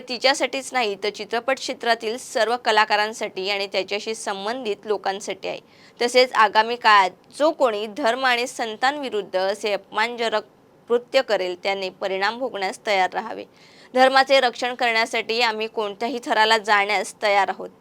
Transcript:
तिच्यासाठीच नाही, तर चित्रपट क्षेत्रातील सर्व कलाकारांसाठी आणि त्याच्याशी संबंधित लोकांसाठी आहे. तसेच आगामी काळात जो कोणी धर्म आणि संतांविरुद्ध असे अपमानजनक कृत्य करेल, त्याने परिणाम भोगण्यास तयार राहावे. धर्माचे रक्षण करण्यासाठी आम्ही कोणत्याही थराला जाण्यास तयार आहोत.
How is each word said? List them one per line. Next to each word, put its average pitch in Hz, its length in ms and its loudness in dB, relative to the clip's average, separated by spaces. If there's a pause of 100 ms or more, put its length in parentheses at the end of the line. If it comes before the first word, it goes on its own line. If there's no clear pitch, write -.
तिच्यासाठीच 262 640 -2
नाही, 226 320 -2
तर 208 60 -2
चित्रपट 233 480 -4
क्षेत्रातील 233 600 -4
सर्व 233 460 -2
कलाकारांसाठी 214 840 0
आणि 202 160 -4
त्याच्याशी 202 480 -4
संबंधित 214 680 -6
लोकांसाठी 196 640 -6
आहे. 175 120 -8 (420)
तसेच 247 300 2
आगामी 220 440 4
काळात 208 340 6 (280)
जो 294 120 4
कोणी 226 360 0
धर्म 247 400 0
आणि 240 200 2
संतांविरुद्ध 226 920 -4
असे 202 340 -2
अपमानजनक 220 680 -2 (460)
कृत्य 240 340 2
करेल, 185 400 -2
त्याने 196 260 -2
परिणाम 196 500 -4
भोगण्यास 214 480 -6
तयार 190 260 2
राहावे. 185 320 -8 (500)
धर्माचे 269 460 6
रक्षण 247 340 -2
करण्यासाठी 226 680 0
आम्ही 220 260 0
कोणत्याही 220 580 -6
थराला 220 340 4
जाण्यास 202 640 0
तयार 202 260 2
आहोत. 190 200 -8 (120)